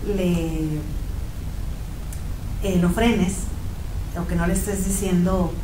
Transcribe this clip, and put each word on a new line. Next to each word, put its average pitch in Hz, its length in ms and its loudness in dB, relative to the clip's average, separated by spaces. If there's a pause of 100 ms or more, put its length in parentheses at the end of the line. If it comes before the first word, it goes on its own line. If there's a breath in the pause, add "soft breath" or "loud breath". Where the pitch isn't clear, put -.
(160)
le, 160 640 2 (1800)
eh, 185 180 4
lo 175 80 6
frenes 214 440 4 (880)
o 175 80 -2
que 175 80 0
no 170 120 2
le 175 60 4
estés 196 320 0
diciendo 180 680 2 (100)